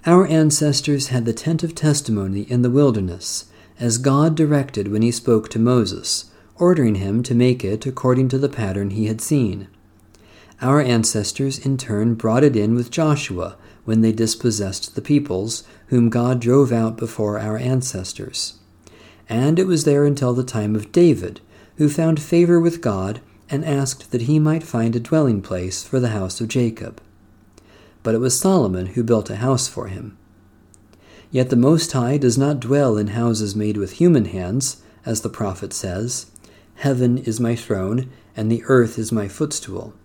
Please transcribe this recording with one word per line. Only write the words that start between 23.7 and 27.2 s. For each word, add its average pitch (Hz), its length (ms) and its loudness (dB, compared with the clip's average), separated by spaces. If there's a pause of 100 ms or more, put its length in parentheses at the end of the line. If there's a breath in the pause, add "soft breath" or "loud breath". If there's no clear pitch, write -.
that 120 100 -2
he 147 180 2
might 156 240 2
find 117 320 -2
a 123 40 0
dwelling 120 420 2
place 92 420 -8
for 135 160 -2
the 123 100 0
house 98 300 -4
of 113 80 -4
Jacob. - 540 -4 (1000 soft breath)